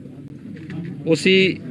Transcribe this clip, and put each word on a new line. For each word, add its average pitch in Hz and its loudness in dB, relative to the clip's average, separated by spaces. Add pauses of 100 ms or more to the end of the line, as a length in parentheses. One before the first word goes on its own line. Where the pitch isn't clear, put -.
(1080)
उसी 190 4 (140)